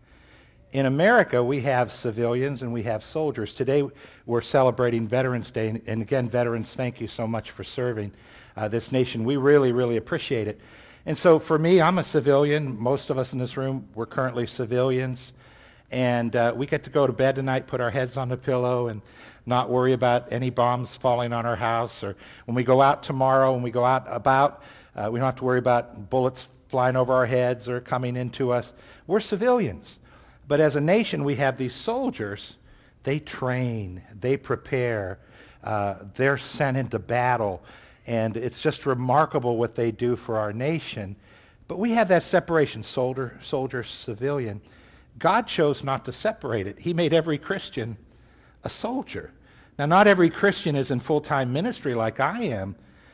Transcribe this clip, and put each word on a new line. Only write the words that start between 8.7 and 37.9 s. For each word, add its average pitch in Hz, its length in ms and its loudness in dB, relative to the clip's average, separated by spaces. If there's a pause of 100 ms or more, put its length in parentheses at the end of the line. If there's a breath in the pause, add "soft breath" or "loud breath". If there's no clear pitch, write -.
nation. 127 320 0
We 139 140 0
really, 139 340 6
really 120 260 2
appreciate 113 500 -4
it. 107 140 -8 (460 loud breath)
And 156 100 -4
so 160 220 8
for - 180 0
me, 165 240 6
I'm 175 160 4
a 165 60 0
civilian. 147 760 2
Most 131 300 -2
of 139 80 -2
us 131 160 -4
in 131 60 -4
this 123 180 -6
room, 135 380 -4
we're 113 100 -6
currently 123 400 -4
civilians. 127 880 -2 (560 soft breath)
And, 120 460 0
uh, 117 200 2
we 131 120 -4
get 147 160 -2
to 131 80 -18
go 143 160 4
to 127 60 2
bed 131 200 2
tonight, 131 320 -2
put 123 160 -4
our 120 80 0
heads 127 280 -4
on 127 120 -4
the 127 80 -4
pillow, 123 520 0
and 104 120 -10 (460 loud breath)
not 123 240 0
worry 127 220 4
about 123 380 2
any 123 200 -2
bombs 123 440 0
falling 120 380 0
on 117 140 -2
our 117 80 0
house. 117 480 -2
Or 101 120 -6 (300 loud breath)
when 117 80 -6
we 123 100 0
go 131 200 6
out 135 180 4
tomorrow, 131 500 4
when 123 120 0
we 120 80 -4
go 120 120 0
out 127 220 2
about, 135 560 2 (340 loud breath)
uh, 104 160 -4
we 120 60 -4
don't 131 80 0
have 131 120 0
to 131 60 -12
worry 127 140 2
about 120 540 0
bullets 127 380 0 (200)
flying 127 260 2
over 127 180 2
our 127 140 4
heads 123 420 0
or 123 100 -4
coming 123 360 -4
into 127 360 -2
us. 120 220 -2 (320 loud breath)
We're 196 140 0
civilians. 208 800 -2 (480 soft breath)
But 143 120 2
as 151 160 4
a 143 60 0
nation, 170 420 2
we 143 120 0
have 135 200 0
these 131 200 -6
soldiers. 220 800 -6 (480 soft breath)
They 143 160 -2
train, 120 840 -6 (180)
they 127 180 0
prepare, 117 840 -4 (440 loud breath)
uh, 101 340 -2 (180)
they're 135 240 2
sent 135 360 -2
into 127 220 -4
battle. 117 680 -2 (440 loud breath)